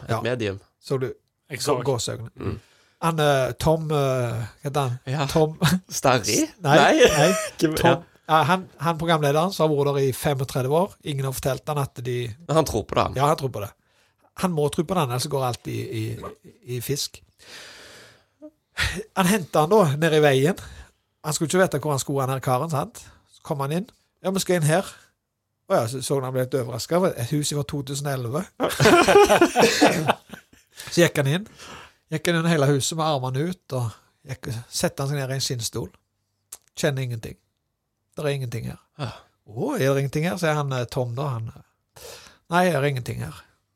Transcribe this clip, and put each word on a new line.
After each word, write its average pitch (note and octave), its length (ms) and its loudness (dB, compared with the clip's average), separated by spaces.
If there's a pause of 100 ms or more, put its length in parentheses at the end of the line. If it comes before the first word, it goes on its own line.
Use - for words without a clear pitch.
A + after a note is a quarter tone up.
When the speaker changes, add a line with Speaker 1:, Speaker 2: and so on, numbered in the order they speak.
Speaker 1:
et C3+ 80 -8
Speaker 2:
Ja. A2 120 -2
Speaker 1:
medium. A2 360 -2 (240)
Speaker 2:
Så C#3 160 -4
du, B2+ 140 -4 (380)
Speaker 3:
Jeg C3 120 -10
så C#3+ 160 2
Speaker 2:
gå-, A#2+ 80 -6
gåsøgne. A#2 480 -4
Speaker 1:
Mm. - 240 -8 (440)
Speaker 2:
Han, E3 180 0
eh, C3+ 340 2
Tom, D#3+ 320 0
eh, D3+ 100 -2
hva B2 680 -2
heter C#3+ 160 -2
han? B2+ 220 -2
Speaker 1:
Ja. C#3 240 -4
Speaker 2:
Tom D#3 280 2 (340)
Speaker 1:
Starri? B2 500 2 (200)
Speaker 2:
Nei, D3 160 4
Speaker 1:
Nei. F3+ 300 8
Speaker 2:
nei. D3 240 4 (120)
Speaker 1:
<laughs> - 100 -8
Ikke, D#3+ 240 0
Speaker 2:
Tom, E3+ 160 4
Speaker 1:
ja. - 320 -4
Speaker 2:
ja, D#3+ 200 2
han, F3+ 200 2 (160)
han D#3+ 180 -2
programlederen D#3+ 560 2
som D#3 160 2
har D3+ 60 2
vært C#3+ 240 2
der C3+ 80 2
i B2 80 2
femogtredve C3+ 580 -2
år, F3 300 0
ingen C3+ 240 -4
har C3 100 -6
fortalt C3+ 320 -4
han D3 140 -2
at - 180 -10
de B2 160 -4 (300)
Speaker 1:
Men D3 100 0
han D#3+ 80 4
tror G#2 240 -4
på - 80 -4
det, A2+ 60 4
han. F#2+ 160 -4
Speaker 2:
Ja, C#3+ 100 2
han D#3+ 80 0
tror C3+ 160 -6
på G#2+ 80 -8
det. A2 80 -10 (680)
Han F#3 140 -2
må D3 180 0
tro E3+ 140 -2
på F#3 140 -4
det, D#3 80 2
ellers B2 240 -4
går C#3 160 -2
alt A#2+ 240 -6
i, A#2+ 80 -6
i, A2 280 -6 (580)
i B2 180 -8
fisk. - 400 -6 (1900)
Han F#3 100 0
hentet F#3 300 0
han D#3 160 2
da, G#3+ 120 6 (120)
nede D#3 240 2
i D3+ 40 6
veien. C#3+ 340 4 (680)
Han D3+ 100 -4
skulle D#3 140 -2
ikke F#3 140 2
vite D#3 180 2
hvor D3 160 -2
han B2+ 60 -2
skulle, C#3 240 -2
han C3 100 -2
her B2+ 80 -6
karen, C3+ 260 0
sant? D#3+ 300 -4 (320)
Så - 140 -20
kom C#3+ 180 -6
han C#3 80 -4
inn. F3+ 140 -2 (380)
«Ja, F#3 100 -2
vi F#3+ 80 -2
skal F3+ 180 2
inn D3 80 2
her.» E3+ 200 2 (840)
Å G3 40 0
ja, D3 140 2
så, C3 160 -8
så C#3+ 160 -2
han B2+ 140 -6
ble C3 100 0
litt B2+ 100 -6
overrasket. A#2+ 400 -4
Det F3 80 2
var F3+ 160 0
et A#2+ 140 -6
hus D3 180 0
fra D3 160 -2
to C#3+ 160 -6
tusen C#3+ 240 -8
og C#3+ 80 -4
elleve. B2+ 280 -4 (180)
<laughs> D#4 1500 6 (880)
Så F3 100 2
gikk D#3 160 2
han C3+ 140 2
inn. F#3+ 160 -2 (640)
Gikk D#3+ 180 -2
han E3+ 100 2
inn E3+ 120 0
hele C#3+ 180 4
huset C#3+ 300 0
med D#3 80 -2
armene C3+ 420 -2
ut, - 240 -10
og B2 140 -2 (420)
gikk, - 220 -10 (180)
sette - 320 -4
han C#3 100 -4
seg D3 80 -2
ned C3 140 -4
i C#3 60 -4
en B2+ 40 -4
skinnstol. A#2+ 440 -6 (920)
«Kjenner C3+ 280 -2
ingenting. A#2 320 -10 (800)
Det D3+ 80 -6
er C#3+ 100 0
ingenting B2 340 -6
her.» - 120 -14 (200)
Speaker 1:
Ja. A#2+ 80 -6 (340)
Speaker 2:
«Å, D3 300 -6
er D3+ 140 0
det C#3 180 0
ingenting D3+ 220 -2
her?» G3 140 -4
sier D3+ 160 0
han, C#3+ 160 -2
eh, B2 120 -4
Tom A#2+ 320 -4
da, C#3+ 160 -4
han, A2+ 160 -8
eh, - 560 -20 (480)
«Nei, F3+ 140 4
det D#3+ 100 2
er C3+ 120 2
ingenting A#2+ 360 -6
her.» - 160 -14 (340)